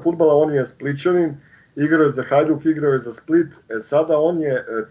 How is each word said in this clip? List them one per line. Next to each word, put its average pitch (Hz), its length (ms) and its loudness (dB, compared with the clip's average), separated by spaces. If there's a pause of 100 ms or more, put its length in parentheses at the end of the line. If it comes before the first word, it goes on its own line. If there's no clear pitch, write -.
fudbala, 165 320 2
on 151 180 2
je 131 120 0
Splićanin, 147 720 -2 (380)
igrao 151 280 2
je 139 60 4
za 127 140 -6
Hajduk, 151 420 0
igrao 151 280 0
je 131 60 0
za 120 140 -12
Split. 160 340 0 (220)
E 110 100 -6
sada, 156 400 0
on 165 200 0
je, 147 140 -2
e, 110 380 -6